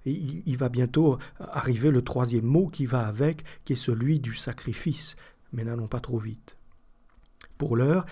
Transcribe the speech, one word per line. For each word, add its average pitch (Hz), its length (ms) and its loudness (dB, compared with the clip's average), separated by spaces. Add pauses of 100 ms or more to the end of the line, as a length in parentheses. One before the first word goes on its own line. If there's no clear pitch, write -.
et 135 60 -2
il, 160 360 -4
il 131 100 0
va 131 120 0
bientôt 127 500 4 (200)
arriver 127 540 2
le 123 100 6
troisième 120 440 0
mot 165 200 4
qui 139 200 -2
va 120 200 0
avec, 139 380 0 (200)
qui 135 100 -2
est - 20 0
celui 127 420 2
du 117 160 -6
sacrifice. - 800 -6 (380)
Mais 117 100 -4
n'allons 113 240 -4
pas 120 140 -4
trop 120 180 -4
vite. 110 380 -10 (1000)
Pour 131 200 0
l'heure, 147 360 4